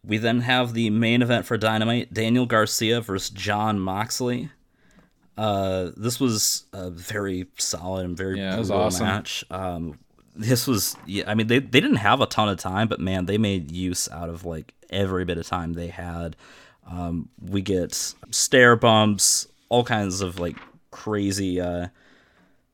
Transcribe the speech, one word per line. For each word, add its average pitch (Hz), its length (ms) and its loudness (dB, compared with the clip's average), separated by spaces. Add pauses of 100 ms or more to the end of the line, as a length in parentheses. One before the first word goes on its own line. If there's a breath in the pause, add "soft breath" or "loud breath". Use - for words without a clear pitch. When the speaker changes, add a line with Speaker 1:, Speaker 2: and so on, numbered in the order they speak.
Speaker 1:
We 107 140 0
then 117 220 2
have 123 340 0
the 113 160 0
main 117 320 4
event 117 240 0
for 117 100 -2
Dynamite, 110 560 0
Daniel 113 320 2
Garcia 117 560 2
versus 95 300 -4
Jon 104 500 0
Moxley. 117 680 -4 (880 soft breath)
Uh, 95 600 0
this 117 240 -2
was 117 440 0 (100)
a 92 160 -8
very 92 560 -4 (100)
solid 92 480 -4
and 90 120 -6
very 95 220 -4
Speaker 2:
Yeah, 95 160 -4
it 104 40 -2
was 107 100 -2
Speaker 1:
brutal 101 180 2
Speaker 2:
awesome. 104 200 0
Speaker 1:
match. 104 440 -4
Um, 87 480 -6 (380)
this 117 300 0
was, 113 280 0 (120)
yeah, 95 200 -4
I 107 80 -2
mean, 110 120 2
they, 120 120 4
they 135 220 2
didn't 254 160 4
have 107 240 4
a 107 60 4
ton 110 240 2
of 87 80 -2
time, 95 300 0
but - 120 -4
man, 92 260 0
they 101 120 2
made 98 340 0
use 90 380 -2
out 85 180 -8
of, 85 160 -10
like, 80 300 -10 (160)
every 92 340 0
bit 85 140 -4
of 82 80 -6
time 85 260 -4
they 85 160 -6
had. 85 480 -8 (500 loud breath)
Um, 87 440 -6 (100)
we 98 220 -2
get 90 320 0 (360)
stair 123 460 8
bumps, 107 720 4 (220)
all 120 140 4
kinds 101 360 -2
of, 92 180 -4
like, 87 180 -4 (340)
crazy, 98 720 -2
uh, 87 240 -4 (880 soft breath)